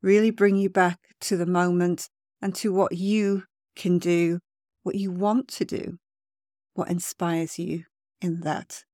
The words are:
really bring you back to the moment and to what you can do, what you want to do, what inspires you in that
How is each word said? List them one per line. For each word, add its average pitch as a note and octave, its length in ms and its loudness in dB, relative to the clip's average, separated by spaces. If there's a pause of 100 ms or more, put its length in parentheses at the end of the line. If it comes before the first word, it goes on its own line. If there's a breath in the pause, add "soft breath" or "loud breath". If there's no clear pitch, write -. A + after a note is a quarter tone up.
really G#3 280 6
bring G3+ 240 4
you G3 160 2
back F3+ 300 2 (180)
to - 180 -2
the E3+ 100 0
moment F3 640 2 (320)
and G3 140 -4
to G#3 180 -2
what F#3 200 2
you G3 500 0 (320)
can F3 240 2
do, E3+ 400 2 (460)
what F#3+ 100 -6
you G3 160 -4
want G#3 380 0
to - 160 -4
do, - 340 -8 (760)
what - 160 -4
inspires E3+ 680 -4
you E3+ 280 -6 (340)
in E3+ 200 -4
that - 540 -8